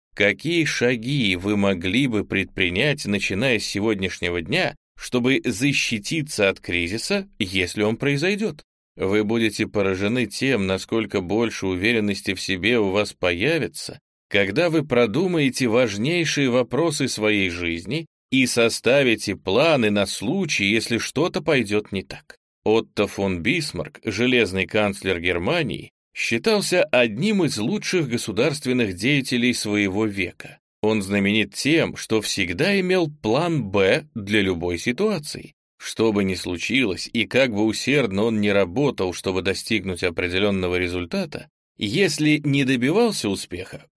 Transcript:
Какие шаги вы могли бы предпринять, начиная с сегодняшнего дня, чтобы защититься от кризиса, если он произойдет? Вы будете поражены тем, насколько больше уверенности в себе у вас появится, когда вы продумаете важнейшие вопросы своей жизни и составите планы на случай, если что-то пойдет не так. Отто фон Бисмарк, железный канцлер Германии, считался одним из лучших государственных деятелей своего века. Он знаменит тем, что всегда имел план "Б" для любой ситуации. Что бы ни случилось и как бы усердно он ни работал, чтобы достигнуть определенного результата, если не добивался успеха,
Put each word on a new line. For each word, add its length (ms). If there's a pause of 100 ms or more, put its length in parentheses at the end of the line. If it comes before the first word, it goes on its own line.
(140)
Какие 500
шаги 720
вы 200
могли 500
бы 180
предпринять, 840
начиная 520
с 60
сегодняшнего 800
дня, 320 (240)
чтобы 460
защититься 1080
от 100
кризиса, 680 (100)
если 440
он 140
произойдет? 640 (340)
Вы 280
будете 420
поражены 600
тем, 400
насколько 540
больше 460
уверенности 680
в 60
себе 380
у 120
вас 220
появится, 880 (320)
когда 400
вы 160
продумаете 800
важнейшие 800
вопросы 600
своей 420
жизни 560 (240)
и 160
составите 920
планы 540
на 160
случай, 580
если 320
что-то 460
пойдет 500
не 100
так. 340 (280)
Отто 420
фон 360
Бисмарк, 600
железный 640
канцлер 540
Германии, 720 (200)
считался 720
одним 600
из 140
лучших 500
государственных 840
деятелей 580
своего 540
века. 520 (240)
Он 200
знаменит 520
тем, 400
что 280
всегда 580
имел 280
план 640
"Б" 440
для 260
любой 380
ситуации. 720 (260)
Что 340
бы 120
ни 100
случилось 760
и 140
как 260
бы 120
усердно 600
он 160
ни 80
работал, 640
чтобы 300
достигнуть 600
определенного 760
результата, 720 (280)
если 640
не 220
добивался 640
успеха, 560 (120)